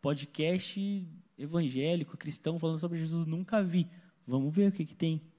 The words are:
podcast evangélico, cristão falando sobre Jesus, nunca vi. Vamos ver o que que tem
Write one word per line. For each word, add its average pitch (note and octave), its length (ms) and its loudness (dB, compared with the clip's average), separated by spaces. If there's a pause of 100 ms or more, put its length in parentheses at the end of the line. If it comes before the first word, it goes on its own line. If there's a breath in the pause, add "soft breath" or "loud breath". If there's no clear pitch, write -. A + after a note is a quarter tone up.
podcast F3+ 1040 -2 (320)
evangélico, D3+ 800 0
cristão E3 420 -4
falando D#3+ 200 0
sobre E3+ 200 -2
Jesus, E3 280 -2
nunca F#3 360 2
vi. F3 240 4 (400 loud breath)
Vamos C3+ 280 0
ver G3 140 6
o F#3+ 40 4
que F#3 120 -2
que - 100 -12
tem D#3+ 280 0 (160)